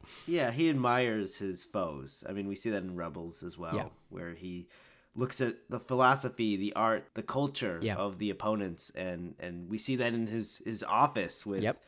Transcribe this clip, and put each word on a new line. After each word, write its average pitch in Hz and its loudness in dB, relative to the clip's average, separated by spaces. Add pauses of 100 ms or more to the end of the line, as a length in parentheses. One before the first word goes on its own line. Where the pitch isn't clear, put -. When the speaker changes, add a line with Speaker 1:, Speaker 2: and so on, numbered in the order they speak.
(260)
Speaker 1:
Yeah, 160 2
he 160 4
admires 120 2
his 95 -4
foes. 73 -4
I - -4
mean, 98 -4
we 98 -4
see 113 -2
that 101 0
in 92 -4
Rebels 85 -6
as 87 -8
well, 85 -4
Speaker 2:
Yeah. 104 -2 (180)
Speaker 1:
where 85 -8
he 87 -8 (500)
looks 123 0
at - -2
the 120 -4
philosophy, 127 4
the 101 0
art, 113 2
the 110 -6
culture 131 -2
Speaker 2:
Yeah. 104 0
Speaker 1:
of 95 -2
the 104 0
opponents, 101 -2
and, 87 -4
and 87 -8
we 107 -2
see 131 2
that 120 2
in 113 0
his, 110 -2
his 107 -4
office 110 2
with 98 0
Speaker 2:
Yep. 107 0